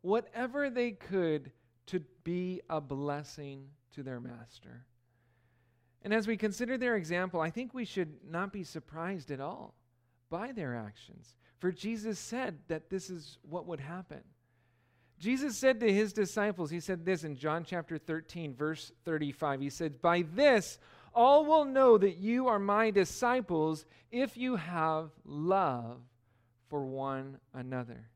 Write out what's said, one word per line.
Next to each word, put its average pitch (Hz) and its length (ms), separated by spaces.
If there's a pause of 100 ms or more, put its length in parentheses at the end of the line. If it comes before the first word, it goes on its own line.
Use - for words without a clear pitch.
whatever 233 680
they 240 240
could 160 600 (340)
to 180 140 (240)
be 180 440
a 156 120
blessing 143 840 (260)
to 143 100
their 127 180
master. 120 640 (1200)
And 202 100
as 214 140
we 226 100
consider 226 400
their 240 200
example, 175 440
I 160 100
think 240 220
we 247 120
should 170 300 (140)
not 180 240
be 196 120
surprised 165 680
at 135 100
all - 340 (540)
by 214 240
their 147 240
actions, - 580 (240)
for 180 140
Jesus 214 460
said 226 400 (100)
that 160 220
this 185 200
is 170 320
what 156 240
would 165 140
happen. 170 400 (1000)
Jesus 254 380
said 262 240
to 226 100
his 202 220
disciples, 190 580
he 170 100
said 170 260
this 180 180
in 147 120
John 151 280
chapter 170 320
thirteen, 156 560
verse 151 400 (120)
thirty-five. 147 560
He 139 100
said, 147 320
"By 175 220 (100)
this, 247 440 (360)
all 285 320
will 311 180
know 262 320
that 185 200
you 240 320
are 214 100
my 208 320
disciples 185 960 (240)
if 247 260
you 247 200
have 160 540 (140)
love 143 760 (680)
for 143 160
one 135 540 (160)
another." 123 600